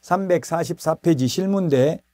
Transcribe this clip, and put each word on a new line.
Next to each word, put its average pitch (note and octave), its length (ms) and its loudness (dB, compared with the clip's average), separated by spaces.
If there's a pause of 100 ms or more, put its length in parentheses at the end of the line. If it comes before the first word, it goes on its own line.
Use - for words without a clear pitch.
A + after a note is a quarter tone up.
삼백사십사 E3 920 -2
페이지 C#3+ 320 2
실문대 F3 720 0 (120)